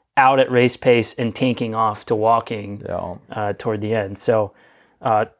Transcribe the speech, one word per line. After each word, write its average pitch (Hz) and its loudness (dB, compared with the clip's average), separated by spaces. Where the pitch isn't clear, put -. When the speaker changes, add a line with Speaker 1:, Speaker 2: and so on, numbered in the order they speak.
Speaker 1:
out 135 6
at 123 2
race 123 4
pace 120 2
and 117 -4
tanking 120 -2
off 110 -2
to 117 0
walking, 107 -2
Speaker 2:
Yeah. 90 -8
Speaker 1:
uh, 104 -4
toward 107 -4
the 107 -2
end. 101 -4
So, 110 0
uh, 110 0